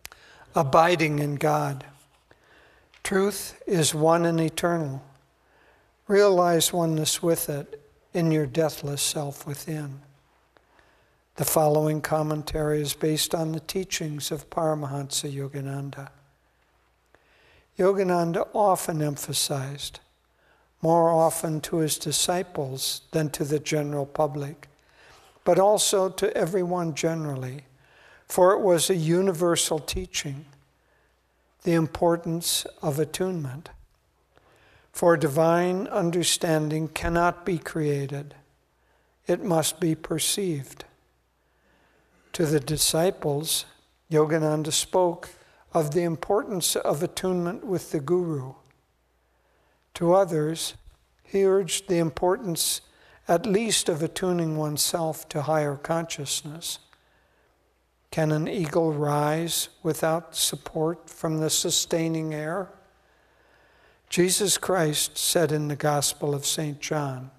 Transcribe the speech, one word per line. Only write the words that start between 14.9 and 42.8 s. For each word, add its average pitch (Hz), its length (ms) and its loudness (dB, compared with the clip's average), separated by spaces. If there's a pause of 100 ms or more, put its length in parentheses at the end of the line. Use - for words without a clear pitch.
Yogananda. 139 760 -8 (1700)
Yogananda 180 760 2
often 185 480 2
emphasized, 139 960 -4 (840)
more 165 280 4
often 160 500 2
to - 200 -2
his 156 180 0
disciples 151 1040 -4 (100)
than 156 200 0
to - 120 -6
the 147 160 0
general 147 460 -2
public, 143 640 -4 (720)
but 175 160 6
also 196 480 4
to 190 300 -2
everyone 175 580 -2
generally, 147 720 -4 (640)
for 185 240 6
it - 80 2
was 180 280 4
a 190 60 2
universal 170 840 2
teaching, 147 640 -8 (1160)
the 175 100 2
importance 170 920 0 (160)
of 147 160 -2
attunement. 156 720 -4 (1200)
For 170 220 6
divine 165 720 2
understanding 160 1000 0
cannot 170 580 0
be 175 140 0
created, 143 760 -4 (920)
it 180 160 0
must 165 360 0
be 160 140 0
perceived. 156 920 -4 (1500)
To 170 140 0
the 151 120 2
disciples, 156 1080 0 (440)